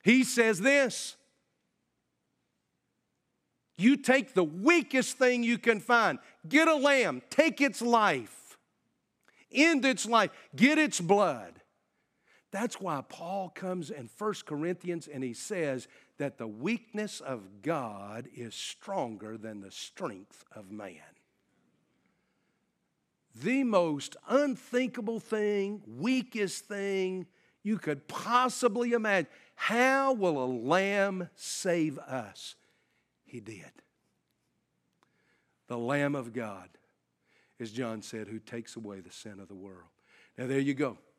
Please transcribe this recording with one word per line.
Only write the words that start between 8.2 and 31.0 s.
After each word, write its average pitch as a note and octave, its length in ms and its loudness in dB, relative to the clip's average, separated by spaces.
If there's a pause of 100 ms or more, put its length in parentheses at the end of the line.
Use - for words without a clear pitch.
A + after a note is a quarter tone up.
end D4 320 6
its A#3 220 2
life, A3 240 4 (240)
get B3 240 6
its C#4 220 2
blood." D#3+ 600 0 (920)
That's G#3+ 280 -6
why D#3 280 -4
Paul F3+ 420 -8
comes F3+ 400 -8
in B2+ 180 -12
First - 360 -6
Corinthians E3+ 600 -6
and C3 160 -8
he B2 120 -6
says D3 520 -4 (320)
that C#3 180 -6
the A2+ 120 -10
weakness G3+ 720 -6
of G2+ 420 -12
God A#2 720 -6
is A#2 220 -12
stronger A2+ 840 -8
than G#2 220 -12
the G2 100 -16
strength - 800 -12
of G2 220 -18
man. F#2+ 420 -16 (2250)
The A#3+ 260 0
most F3 540 0 (120)
unthinkable B3 920 -2
thing, G#3 680 -2
weakest G#3 760 -4
thing F#3+ 640 -4 (360)
you G#3 160 0
could D3 300 -6
possibly A#3+ 840 0
imagine. G3+ 360 2 (240)
How C4+ 580 2
will F3 300 0
a B2+ 40 -2
lamb F#3 920 0